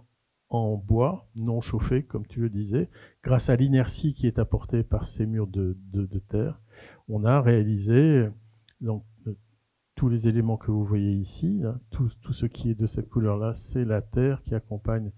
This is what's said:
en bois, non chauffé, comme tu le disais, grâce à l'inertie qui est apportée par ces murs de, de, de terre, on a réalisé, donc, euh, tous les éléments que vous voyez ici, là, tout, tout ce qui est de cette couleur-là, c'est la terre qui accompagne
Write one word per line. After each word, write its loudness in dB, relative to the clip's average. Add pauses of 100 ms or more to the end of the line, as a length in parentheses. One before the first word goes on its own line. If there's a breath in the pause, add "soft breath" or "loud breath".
(500)
en -2
bois, 0
non -2
chauffé, -2
comme -8
tu -10
le 0
disais, -2 (320 loud breath)
grâce 2
à 4
l'inertie 2
qui -2
est 0
apportée 0
par -2
ces -4
murs -2
de, -2 (140)
de, -2
de -6
terre, -4 (480 loud breath)
on -2
a 4
réalisé, 4 (500)
donc, -4 (240)
euh, -4 (600)
tous 2
les 2
éléments 2
que -4
vous 0
voyez 2
ici, -2
là, -4 (120)
tout, 0 (140)
tout -6
ce -4
qui -4
est 0
de -2
cette -4
couleur-là, 0
c'est -4
la 0
terre 0
qui -4
accompagne -4